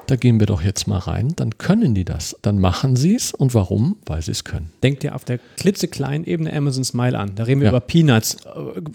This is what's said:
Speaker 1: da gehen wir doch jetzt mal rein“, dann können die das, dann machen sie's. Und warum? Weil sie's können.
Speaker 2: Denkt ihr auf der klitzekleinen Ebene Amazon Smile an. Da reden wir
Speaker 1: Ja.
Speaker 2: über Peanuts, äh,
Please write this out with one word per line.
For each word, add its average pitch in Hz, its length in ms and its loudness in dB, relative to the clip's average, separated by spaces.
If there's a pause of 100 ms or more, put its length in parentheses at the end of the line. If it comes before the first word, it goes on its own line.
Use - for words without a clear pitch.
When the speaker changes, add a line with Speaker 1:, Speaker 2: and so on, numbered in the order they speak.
Speaker 1:
da 135 100 2
gehen 117 240 4
wir 104 60 4
doch 92 160 0
jetzt 95 240 -2
mal 101 100 0
rein“, 98 400 -2
dann 120 220 -4
können 185 360 2
die 92 120 0
das, - 340 -6
dann 101 180 0
machen 95 380 2
sie's. 185 380 0
Und 131 180 0
warum? 110 440 2 (100)
Weil 78 160 -4
sie's - 200 -6
können. 82 300 -8 (100)
Speaker 2:
Denkt 139 220 0
ihr - 100 -6
auf - 120 -12
der 123 120 -4 (200)
klitzekleinen 160 680 -2
Ebene 165 240 -4
Amazon 139 320 -2
Smile 123 360 -2
an. 101 160 -4
Da 113 100 -4
reden 135 160 2
wir 135 60 4
Speaker 1:
Ja. 98 60 4
Speaker 2:
über 123 80 2
Peanuts, 143 560 2
äh, - 440 -12 (140)